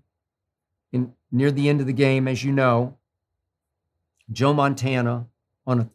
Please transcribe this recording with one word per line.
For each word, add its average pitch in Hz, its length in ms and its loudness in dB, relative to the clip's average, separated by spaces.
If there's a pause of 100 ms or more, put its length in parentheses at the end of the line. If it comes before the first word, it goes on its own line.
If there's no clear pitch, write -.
(920)
In, 127 220 -4 (180)
near 135 180 2
the 143 180 0
end 147 120 2
of 131 60 -4
the 131 60 -2
game, 135 360 2
as 120 160 -4
you 139 80 -2
know, 127 440 2 (1300)
Joe 135 220 0
Montana 127 760 0 (400)
on 123 140 2
a 113 140 -4